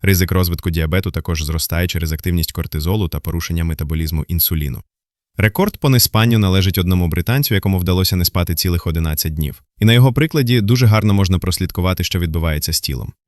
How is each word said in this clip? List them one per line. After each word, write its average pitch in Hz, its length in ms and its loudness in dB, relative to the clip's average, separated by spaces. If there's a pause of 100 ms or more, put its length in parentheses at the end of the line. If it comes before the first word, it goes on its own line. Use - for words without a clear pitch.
Ризик 92 300 4
розвитку 87 380 0
діабету 82 420 0
також 80 320 -4
зростає 80 440 -2
через 80 240 -4
активність 85 400 -2
кортизолу 85 560 -2
та 78 120 -6
порушення 82 440 -4
метаболізму 80 640 -2
інсуліну. 78 560 -2 (540)
Рекорд 185 400 -2
по 143 120 0
неспанню 117 500 2
належить 95 380 2
одному 90 300 2
британцю, 113 480 0
якому 95 240 0
вдалося 92 360 0
не 87 100 2
спати 87 300 -2
цілих 87 320 -2
одинадцять 80 460 -2
днів. 76 300 -6 (160)
І 104 60 4
на 113 80 8
його 123 200 6
прикладі 131 480 2
дуже 120 240 4
гарно 107 280 4
можна 95 260 2
прослідкувати, 90 640 -2
що 90 160 -4
відбувається 80 540 -2
з - 80 -2
тілом. - 320 -8 (140)